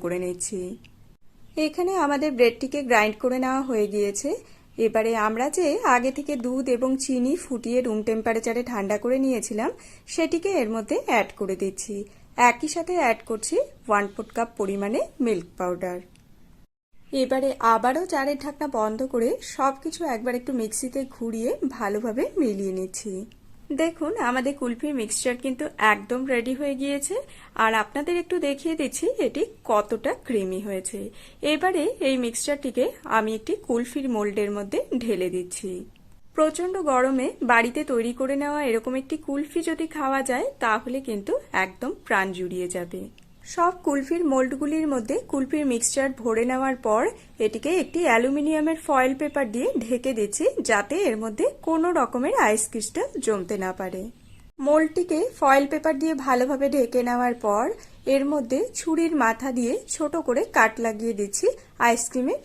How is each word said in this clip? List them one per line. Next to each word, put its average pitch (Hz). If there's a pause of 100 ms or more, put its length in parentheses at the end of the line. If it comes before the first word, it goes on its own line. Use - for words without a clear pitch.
করে 175
নিচ্ছি। 180 (1040)
এখানে 349 (120)
আমাদের 285
ব্রেডটিকে 254
গ্রাইন্ড 214
করে 254
নেওয়া 262
হয়ে 214
গিয়েছে। 202 (540)
এবারে 226 (140)
আমরা 226 (120)
যে 349 (280)
আগে 247
থেকে 294 (120)
দুধ 254 (120)
এবং 262 (140)
চিনি 254 (120)
ফুটিয়ে 240
রুম 214
টেম্পারেচারে 226
ঠান্ডা 208
করে 247
নিয়েছিলাম, 240 (440)
সেটিকে 339 (100)
এর 214
মধ্যে 226 (120)
অ্যাড 233 (120)
করে 190
দিচ্ছি। 196 (540)
একই 240
সাথে 330 (100)
অ্যাড 226 (100)
করছি 226 (320)
ওয়ান 202
ফোর্থ -
কাপ 226 (120)
পরিমাণে 202 (240)
মিল্ক 185 (120)
পাউডার। 180 (1200)
এবারে 262 (240)
আবারও 254 (100)
জারের 285
ঢাকনা 294 (120)
বন্ধ 214 (120)
করে 240 (260)
সব 269 (120)
কিছু 320 (140)
একবার 240
একটু 254
মিক্সিতে 247 (160)
ঘুরিয়ে 226 (260)
ভালোভাবে 220 (160)
মিলিয়ে 196
নিচ্ছি। 185 (680)
দেখুন, 330 (160)
আমাদের 254
কুলফির 254
মিক্সচার 240
কিন্তু 269 (280)
একদম 214 (120)
রেডি 240
হয়ে 285
গিয়েছে, 285 (500)
আর 220 (100)
আপনাদের 294
একটু 359 (100)
দেখিয়ে 285
দিচ্ছি 277 (200)
এটি 285 (280)
কতটা 220 (140)
ক্রিমি 190
হয়েছে। 190 (540)
এবারে 339 (260)
এই 269
মিক্সচারটিকে 277 (320)
আমি 220
একটি 320 (140)
কুলফির 247
মোল্ডের 208
মধ্যে 202 (240)
ঢেলে 185
দিচ্ছি। 180 (680)
প্রচণ্ড 320 (160)
গরমে 262 (240)
বাড়িতে 233 (120)
তৈরি 240
করে 269
নেওয়া 294
এরকম 226 (100)
একটি 302 (100)
কুলফি 294 (100)
যদি 320 (120)
খাওয়া 269 (100)
যায়, 277 (180)
তাহলে 233 (100)
কিন্তু 208 (320)
একদম 214 (160)
প্রাণ 196 (100)
জুড়িয়ে 180
যাবে। 180 (520)
সব 349 (140)
কুলফির 285 (100)
মোল্ডগুলির 285
মধ্যে 254 (140)
কুলফির 285
মিক্সচার 269 (120)
ভরে 226
নেওয়ার 262 (100)
পর 220 (420)
এটিকে 220 (120)
একটি -
অ্যালুমিনিয়ামের 302
ফয়েল 262
পেপার 294
দিয়ে 285 (160)
ঢেকে 247
দিচ্ছি, 208 (240)
যাতে 208 (120)
এর 220
মধ্যে 226 (220)
কোনো 330 (100)
রকমের 262 (120)
আইস 214
ক্রিস্টাল 320 (160)
জমতে 202
না 185 (100)
পারে। 190 (640)
মোল্ডটিকে 311 (180)
ফয়েল 277
পেপার 311
দিয়ে 320 (120)
ভালোভাবে 262
ঢেকে 247
নেওয়ার 247 (100)
পর 214 (500)
এর 269 (100)
মধ্যে 262 (180)
ছুরির 330 (100)
মাথা 226 (100)
দিয়ে 247 (200)
ছোট 294 (140)
করে 254 (140)
কাট 220 (120)
লাগিয়ে 226
দিচ্ছি 202 (420)
আইসক্রিমের 254